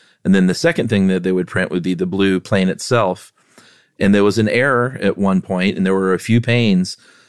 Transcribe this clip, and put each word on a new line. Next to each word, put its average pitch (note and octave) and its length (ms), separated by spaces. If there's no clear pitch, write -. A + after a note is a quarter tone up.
And F#2+ 100
then F#2 120
the F2+ 60
second D#3+ 360
thing G2 180
that F#2 160
they F#2 80
would F#2 160
print - 240
would F2 120
be F2+ 100
the F2+ 120
blue F#2+ 340
plane F#2+ 300
itself. G2+ 640
And G2+ 140
there G2+ 100
was G#2 140
an G#2+ 120
error B2+ 520
at G2 160
one F#2+ 240
point, F#2 360
and F#2+ 80
there F#2+ 80
were F#2+ 200
a F2 60
few A#2 220
panes A2 560